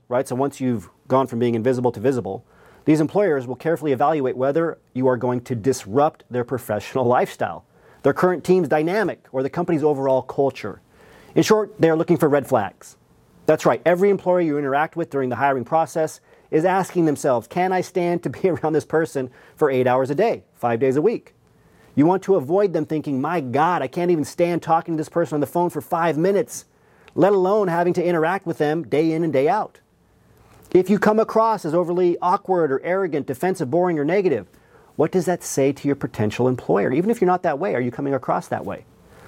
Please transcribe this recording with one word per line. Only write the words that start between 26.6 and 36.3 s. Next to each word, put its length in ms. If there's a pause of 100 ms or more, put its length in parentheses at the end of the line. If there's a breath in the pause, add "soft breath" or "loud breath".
let 180
alone 360
having 240
to 120
interact 420
with 120
them 240
day 300
in 100
and 100
day 160
out." 300 (920 soft breath)
If 180
you 80
come 220
across 440
as 80
overly 480
awkward 520
or 100
arrogant, 460
defensive, 420
boring, 260
or 80
negative, 440 (480 soft breath)
what 160
does 140
that 180
say 260
to 160
your 80
potential 540